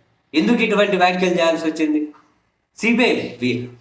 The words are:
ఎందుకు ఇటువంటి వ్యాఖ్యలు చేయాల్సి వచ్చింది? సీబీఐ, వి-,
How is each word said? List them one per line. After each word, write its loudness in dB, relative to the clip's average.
ఎందుకు 2
ఇటువంటి 2
వ్యాఖ్యలు 2
చేయాల్సి 0
వచ్చింది? -2
సీబీఐ, 0
వి-, -2